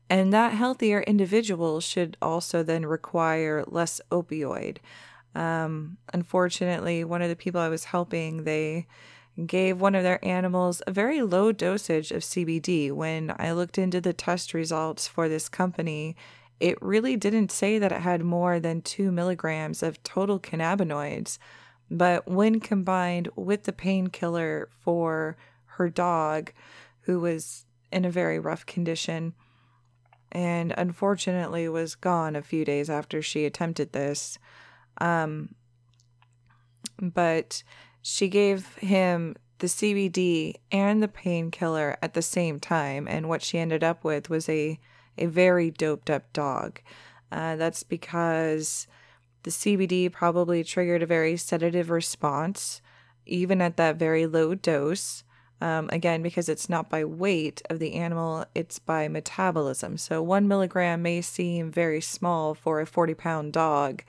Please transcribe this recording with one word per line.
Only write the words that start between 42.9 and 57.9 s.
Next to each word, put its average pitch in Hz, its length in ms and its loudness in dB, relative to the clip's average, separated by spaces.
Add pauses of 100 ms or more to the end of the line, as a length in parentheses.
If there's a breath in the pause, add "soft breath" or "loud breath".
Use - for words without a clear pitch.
and 156 180 -4
what 160 140 -2
she - 180 -2
ended 160 240 0
up 165 220 0
with 147 240 -2
was 160 180 -2
a, 156 320 -2 (380 soft breath)
a 170 100 0
very 175 440 6
doped 156 380 -2
up 139 240 -2
dog. - 480 -4 (500 loud breath)
Uh, 160 240 -4
that's 165 280 -2
because 160 1040 -2 (560 soft breath)
the 170 80 -6
C 208 260 2
B 190 100 2
D 180 220 2
probably 170 560 2
triggered 175 360 2
a 170 40 0
very 165 320 2
sedative 170 520 0
response, 165 920 -2 (440 soft breath)
even 180 360 2
at 170 160 0
that 160 180 4
very 160 300 4
low 160 280 2
dose. 160 720 0 (380 soft breath)
Um, 160 280 -2
again, 165 320 0
because 170 280 -2
it's - 180 -2
not 165 220 -2
by 156 160 0
weight 165 640 0
of 165 100 -2
the 160 140 -4